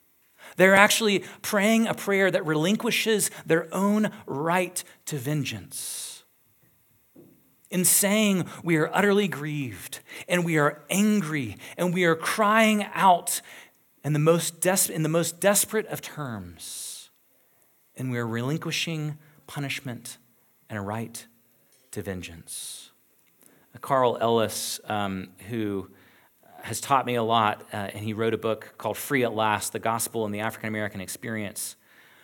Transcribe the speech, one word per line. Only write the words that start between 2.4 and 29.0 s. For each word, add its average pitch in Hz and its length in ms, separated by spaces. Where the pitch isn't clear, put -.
relinquishes 190 840
their 165 280
own 202 380
right 175 580
to 151 120
vengeance. 123 840
In 185 140
saying, 196 640
"We 165 140
are 156 160
utterly 202 340
grieved, 139 720
and 175 160
we 165 120
are 147 320
angry, 170 680
and 175 180
we 180 120
are 165 100
crying 214 800
out 180 480
in 143 80
the 147 60
most 165 420
des-, 190 280
in 160 140
the 151 60
most 165 320
desperate 208 460
of 151 120
terms, - 1080
and 127 120
we 120 100
are 117 60
relinquishing 151 920
punishment - 720
and 110 100
a - 20
right 107 460
to 104 100
vengeance." 87 920
Carl 127 400
Ellis, 113 640
um, 98 460
who 104 420
has - 180
taught 135 260
me 123 100
a 117 80
lot, 110 500
uh, 101 200
and 101 120
he 110 80
wrote 110 200
a 107 40
book - 400
called 107 180
Free 131 300